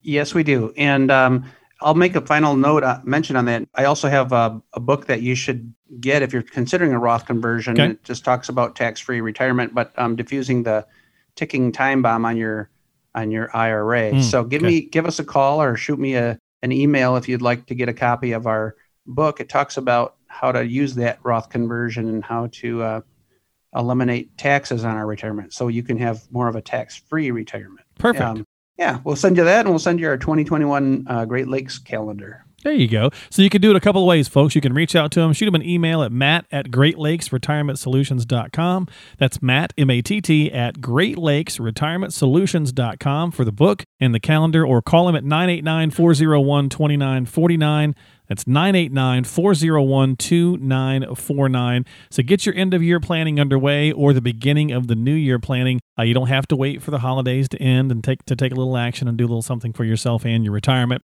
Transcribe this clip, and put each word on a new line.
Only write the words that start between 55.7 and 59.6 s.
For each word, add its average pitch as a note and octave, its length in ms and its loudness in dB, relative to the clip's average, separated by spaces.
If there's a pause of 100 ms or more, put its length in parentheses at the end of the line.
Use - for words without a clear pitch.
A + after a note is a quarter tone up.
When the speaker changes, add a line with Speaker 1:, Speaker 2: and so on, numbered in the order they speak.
Speaker 2:
Uh, A#2 40 0
you A#2 100 4
don't B2+ 140 2
have C3+ 220 0
to D#3 60 2
wait C3+ 260 -2
for D3 100 -8
the C#3+ 80 -2
holidays B2+ 500 -2
to - 120 -8
end C3 300 2
and A2+ 100 -2
take, C3 240 -2
to C3 120 -2
take C3 160 -2
a - 20 -6
little B2+ 220 -2
action A#2+ 320 -2
and A#2 80 -2
do A#2+ 80 2
a - 20 0
little A#2 140 -2
something A#2 320 -6